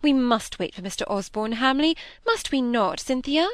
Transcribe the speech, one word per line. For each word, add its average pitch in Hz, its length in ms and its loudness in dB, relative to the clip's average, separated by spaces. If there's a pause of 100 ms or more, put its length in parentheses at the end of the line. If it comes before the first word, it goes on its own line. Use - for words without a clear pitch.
We 294 100 4
must 247 460 2
wait - 160 -6
for 180 80 -14
Mister 196 260 -6
Osborne, 214 440 -4
Hamley, 262 440 2 (300)
must - 240 -2
we 269 100 2
not, 240 380 0
Cynthia? 277 540 0